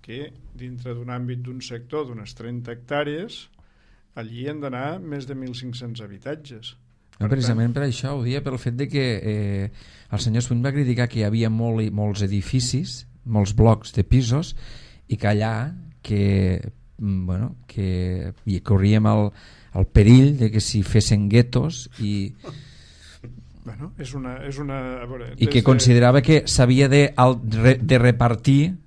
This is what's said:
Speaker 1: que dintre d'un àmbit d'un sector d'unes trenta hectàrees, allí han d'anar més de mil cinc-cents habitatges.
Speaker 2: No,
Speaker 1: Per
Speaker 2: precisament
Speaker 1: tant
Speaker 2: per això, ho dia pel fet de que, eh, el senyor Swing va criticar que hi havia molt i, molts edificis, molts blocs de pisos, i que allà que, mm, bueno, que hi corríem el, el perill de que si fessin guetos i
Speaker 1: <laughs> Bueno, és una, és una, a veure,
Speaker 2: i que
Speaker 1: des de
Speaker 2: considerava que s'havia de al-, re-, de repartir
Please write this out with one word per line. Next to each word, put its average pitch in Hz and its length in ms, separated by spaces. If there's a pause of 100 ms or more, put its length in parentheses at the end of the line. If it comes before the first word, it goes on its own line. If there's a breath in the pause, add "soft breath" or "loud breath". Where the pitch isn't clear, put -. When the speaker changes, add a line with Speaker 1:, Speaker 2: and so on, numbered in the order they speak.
Speaker 1:
que 139 320 (240)
dintre 123 400
d'un 123 160
àmbit 123 320
d'un 127 160
sector 127 480
d'unes 107 260
trenta 120 380
hectàrees, 147 760 (680)
allí 117 340
han 151 100
d'anar 139 400
més 143 300
de 135 80
mil 127 180
cinc-cents 120 460
habitatges. 120 760 (440)
Speaker 2:
No, 104 80
Speaker 1:
Per 131 80
Speaker 2:
precisament 117 380
Speaker 1:
tant 120 80
Speaker 2:
per 135 80
això, 135 260
ho 127 80
dia 131 180
pel 135 160
fet 120 220
de 139 80
que, 135 180 (160)
eh, 101 500 (380 soft breath)
el 104 140
senyor 120 220
Swing 120 200
va 139 80
criticar 123 360
que 113 100
hi 104 80
havia 113 260
molt 113 300
i, 107 100
molts 104 320
edificis, 123 800 (220)
molts 104 320
blocs 110 360
de 107 140
pisos, 127 480 (520 loud breath)
i 104 100
que 110 100
allà 110 460 (280)
que, 98 600 (360)
mm, 95 280
bueno, 92 300 (120)
que 90 680 (120)
hi 98 160
corríem 104 500
el, 104 180 (460 soft breath)
el 95 100
perill 127 540
de 110 100
que 107 120
si 104 220
fessin 104 460
guetos 123 600 (100)
i 104 340 (100)
Speaker 1:
<laughs> - 240 (1000 loud breath)
Bueno, 139 220 (100)
és 131 140
una, 127 320
és 139 100
una, 139 200 (260)
a - 20
veure, 120 300
Speaker 2:
i 117 100
que 117 140
Speaker 1:
des - 20
de 101 60
Speaker 2:
considerava 123 580
que 156 140 (100)
s'havia 127 400
de 143 260
al-, 127 220 (160)
re-, 123 240
de 127 220
repartir 120 640 (260)